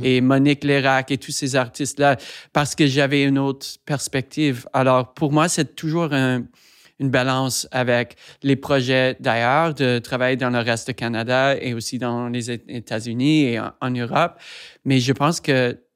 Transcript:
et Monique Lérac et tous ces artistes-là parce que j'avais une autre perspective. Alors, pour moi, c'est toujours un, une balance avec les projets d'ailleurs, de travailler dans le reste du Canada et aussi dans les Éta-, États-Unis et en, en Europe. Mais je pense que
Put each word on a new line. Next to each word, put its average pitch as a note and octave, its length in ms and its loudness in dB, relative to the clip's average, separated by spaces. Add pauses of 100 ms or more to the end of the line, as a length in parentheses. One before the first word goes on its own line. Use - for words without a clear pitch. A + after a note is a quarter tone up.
et B2+ 160 4
Monique C3+ 440 4
Lérac C3+ 480 2
et C#3 80 -2
tous - 120 -12
ces C3+ 240 -4
artistes-là C3+ 640 0 (360)
parce D3 200 0
que D#3 140 4
j'avais C#3 360 2
une C#3 140 2
autre C#3 300 -2 (180)
perspective. C3+ 880 -2
Alors, B2+ 400 2
pour D3 180 -2
moi, D3+ 160 4
c'est E3 280 -2
toujours E3 360 -2
un, C3 320 0 (560)
une C#3 120 -2
balance C3 580 0
avec B2 460 0 (260)
les C3+ 140 2
projets C3 640 0
d'ailleurs, C3 560 2
de B2 240 0
travailler B2+ 380 0
dans B2 120 -2
le B2 80 0
reste A#2 300 -2
du C3 80 -8
Canada B2 600 0
et B2 200 -6
aussi A#2 240 -8
dans A#2+ 300 -4
les A#2+ 200 -6
Éta-, A#2 180 -8
États-Unis B2 760 0
et A#2 160 0
en, G#2+ 200 -8
en B2+ 120 -4
Europe. B2+ 480 -2 (460)
Mais C3+ 140 4
je B2+ 140 2
pense D3+ 260 0
que B2+ 380 0 (180)